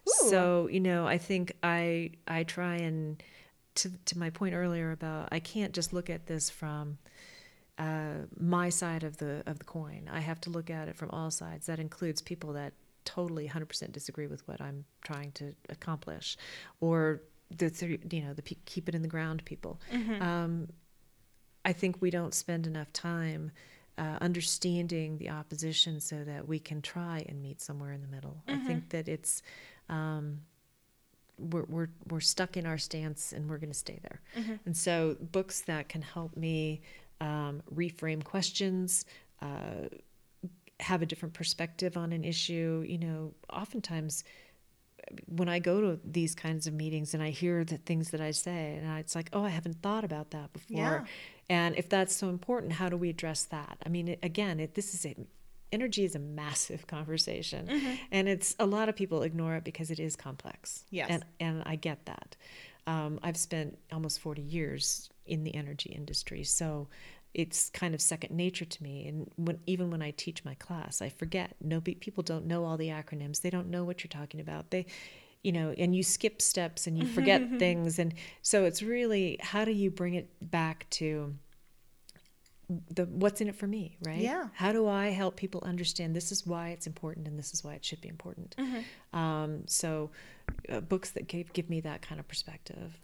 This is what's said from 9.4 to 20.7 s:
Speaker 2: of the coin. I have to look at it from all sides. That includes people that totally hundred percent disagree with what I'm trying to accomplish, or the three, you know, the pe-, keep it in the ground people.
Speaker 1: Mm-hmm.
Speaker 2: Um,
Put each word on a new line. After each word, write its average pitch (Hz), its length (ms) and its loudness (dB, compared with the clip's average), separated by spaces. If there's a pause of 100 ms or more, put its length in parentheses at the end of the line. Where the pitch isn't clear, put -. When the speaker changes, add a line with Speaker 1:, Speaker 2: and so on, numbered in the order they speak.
Speaker 2:
of 147 120 -4
the - 60 -16
coin. 151 460 -8
I 160 100 -2
have 160 220 -2
to 175 80 -6
look 170 200 -4
at 156 180 -4
it 160 80 -8
from - 140 -6
all 160 200 -2
sides. 160 360 -6
That 160 120 -2
includes 156 440 -2
people 160 320 -6
that 143 180 -6 (320)
totally 165 420 -2
hundred 151 200 -4
percent - 260 -8
disagree 143 340 -6
with 143 200 -8
what - 140 -8
I'm 143 240 -8 (180)
trying 143 300 -6
to 143 220 -10 (140)
accomplish, - 680 -6 (440)
or 160 420 4 (340)
the 165 120 4
three, 165 300 -2 (120)
you 160 120 0
know, 143 100 -4
the 151 100 -6
pe-, - 220 -10
keep - 240 -4
it 165 60 2
in 165 80 2
the 160 60 0
ground 160 360 -2
people. - 360 -8 (120)
Speaker 1:
Mm-hmm. 220 300 0
Speaker 2:
Um, 170 460 2 (960)